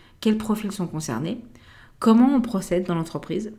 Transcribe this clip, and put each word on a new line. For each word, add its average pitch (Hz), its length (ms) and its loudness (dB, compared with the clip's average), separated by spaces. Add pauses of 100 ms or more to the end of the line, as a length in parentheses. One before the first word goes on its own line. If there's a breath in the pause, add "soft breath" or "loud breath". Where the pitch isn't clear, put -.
(200 loud breath)
quels 214 160 2
profils 208 340 -4
sont 180 160 -6
concernés, 160 540 -6 (580 loud breath)
comment 233 360 6
on 247 60 4
procède 185 460 -2
dans 175 80 -2
l'entreprise 170 640 -6